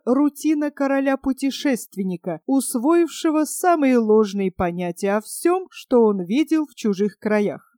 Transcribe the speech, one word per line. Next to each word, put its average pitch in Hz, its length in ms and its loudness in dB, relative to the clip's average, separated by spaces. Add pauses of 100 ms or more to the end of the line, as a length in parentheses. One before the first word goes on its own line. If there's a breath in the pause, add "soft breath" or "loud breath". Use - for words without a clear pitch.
рутина 294 680 0
короля-путешественника, 269 1800 -4
усвоившего 302 1000 0
самые 294 540 2
ложные 208 540 2
понятия 180 640 -2
о 220 40 -2
всем, 359 500 -2
что - 340 2
он 202 180 2
видел 302 440 0
в - 80 -18
чужих 202 440 -2
краях. 208 600 -2